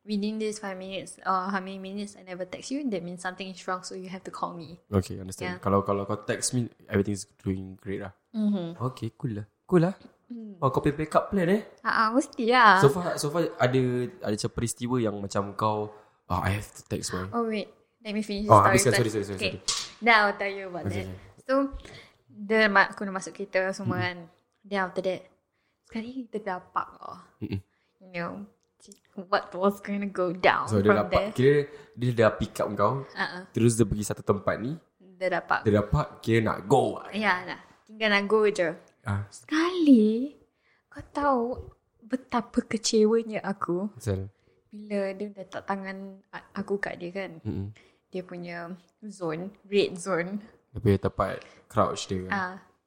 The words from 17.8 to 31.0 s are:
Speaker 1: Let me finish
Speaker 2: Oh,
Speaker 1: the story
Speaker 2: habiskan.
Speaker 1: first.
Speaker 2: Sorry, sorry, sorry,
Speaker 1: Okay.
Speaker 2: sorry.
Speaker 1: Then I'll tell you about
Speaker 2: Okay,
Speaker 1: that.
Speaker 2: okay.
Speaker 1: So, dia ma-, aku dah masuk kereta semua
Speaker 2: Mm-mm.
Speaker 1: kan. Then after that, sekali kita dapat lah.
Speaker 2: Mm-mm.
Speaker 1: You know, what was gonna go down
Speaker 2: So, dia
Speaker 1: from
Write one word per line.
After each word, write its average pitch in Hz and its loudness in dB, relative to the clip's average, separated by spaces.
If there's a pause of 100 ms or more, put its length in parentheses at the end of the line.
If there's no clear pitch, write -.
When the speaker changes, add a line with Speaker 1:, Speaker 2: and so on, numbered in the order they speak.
Speaker 1:
Let 214 -10
me 214 -2
finish 208 -6
Speaker 2:
Oh, 208 10
Speaker 1:
the 196 8
story - -
Speaker 2:
habiskan. 185 4
Speaker 1:
first. - 4
Speaker 2:
Sorry, 107 0
sorry, 104 -2
sorry, 98 -6
Speaker 1:
Okay. 98 -4
Speaker 2:
sorry. - -6
Speaker 1:
Then 233 4
I'll 208 4
tell 202 -6
you 196 -8
about 175 -10
Speaker 2:
Okay, 95 -4
Speaker 1:
that. 95 -6
Speaker 2:
okay. 92 -14 (260)
Speaker 1:
So, 262 -4 (680)
dia 214 0
ma-, 196 6
aku - -10
dah 196 -6
masuk 185 -8
kereta 196 -2 (100)
semua 185 -4
Speaker 2:
Mm-mm. 180 0
Speaker 1:
kan. 180 -6 (460)
Then 196 -4
after 180 -2
that, 185 -2 (680)
sekali 226 -8 (140)
kita 220 -12
dapat 185 -6 (100)
lah. - -16 (200)
Speaker 2:
Mm-mm. 98 -6 (400)
Speaker 1:
You 185 -20
know, 175 -6 (920)
what 196 -2
was 196 2
gonna 202 -4
go 185 0
down 180 4
Speaker 2:
So, 104 2
dia 98 6
Speaker 1:
from 104 6